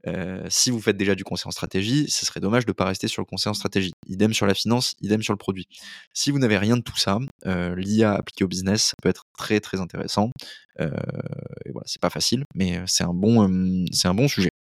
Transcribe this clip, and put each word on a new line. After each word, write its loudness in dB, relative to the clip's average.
Euh, -6
si 2
vous -2
faites 2
déjà 2
du -8
conseil -6
en -10
stratégie, -2
ce -2
serait -6
dommage 2
de -2
pas -2
rester -2
sur -4
le -4
conseil -4
en -2
stratégie. -2
Idem 2
sur 2
la 4
finance, 0
idem 0
sur -2
le 2
produit. -6
Si 0
vous 2
n'avez 6
rien 4
de 2
tout -8
ça, 2
euh, -2
l'I 2
A 6
appliquée -2
au 0
business, 0
ça 0
peut 4
être -2
très, 0
très -6
intéressant. -2
Euh, 0
et -12
voilà, -10
c'est -8
pas 2
facile, -2
mais, 0
euh, -8
c'est 0
un -2
bon, 6
euh, 2
c'est 2
un 4
bon 4
sujet. 2